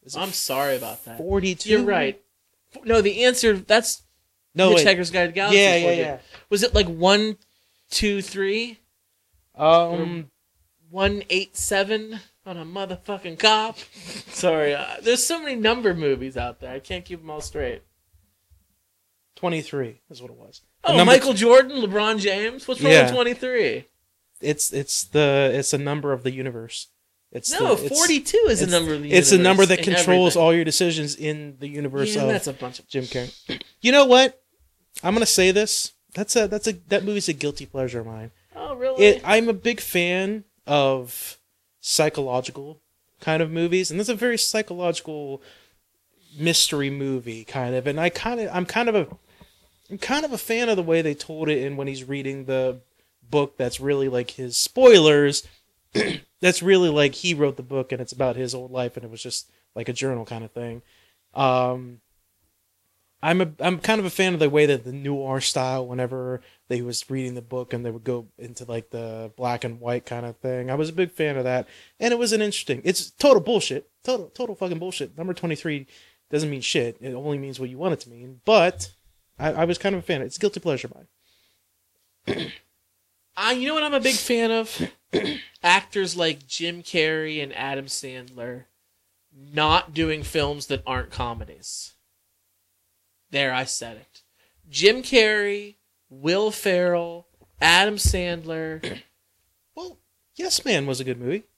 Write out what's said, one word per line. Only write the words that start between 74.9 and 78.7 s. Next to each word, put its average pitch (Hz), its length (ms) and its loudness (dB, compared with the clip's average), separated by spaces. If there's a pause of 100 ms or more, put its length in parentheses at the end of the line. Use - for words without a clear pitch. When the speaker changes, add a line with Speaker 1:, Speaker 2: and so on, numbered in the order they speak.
Speaker 1:
Number 175 160 -8
twenty-three 151 540 -6 (440)
doesn't 151 200 -2
mean 139 100 -8
shit. 120 400 -2
It 127 140 -10
only 143 240 -6
means 135 200 -12
what 127 120 -8
you 127 80 -16
want 170 160 -2
it - 60 -10
to 120 100 -20
mean, 123 340 -20
but 185 480 4 (460)